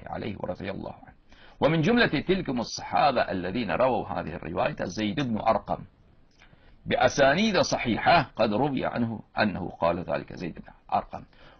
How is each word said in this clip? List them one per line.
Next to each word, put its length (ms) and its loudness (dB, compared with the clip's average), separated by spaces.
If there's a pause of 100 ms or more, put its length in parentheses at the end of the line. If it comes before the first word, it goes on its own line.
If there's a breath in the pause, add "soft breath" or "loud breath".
عليه 340 -8
ورضي 320 -8
الله 220 -10
عنه. 200 -20 (460 soft breath)
ومن 220 4
جملة 260 4
تلكم 520 0
الصحابة 600 0
الذين 500 -2
رووا 360 2
هذه 280 -6
الرواية 480 -4
زيد 380 -4
بن 160 -2
أرقم 400 0 (1080 soft breath)
بأسانيد 720 4
صحيحة 800 4
قد 180 2
روي 320 0
عنه 360 -2 (180)
أنه 300 0
قال 300 0
ذلك 340 -4
زيد 220 -8
بن 120 -18 (260)
أرقم. 300 -4 (360 soft breath)